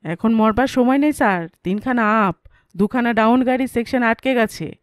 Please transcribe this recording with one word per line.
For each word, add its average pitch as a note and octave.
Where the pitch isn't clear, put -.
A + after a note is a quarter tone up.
এখন E3+
মরবার A3
সময় B3+
নেই D4
স্যার, F#3+
তিনখানা A3+
আপ, F3
দুখানা A#3
ডাউন A3+
গাড়ি B3+
সেকশন B3
আটকে A#3
গেছে। A3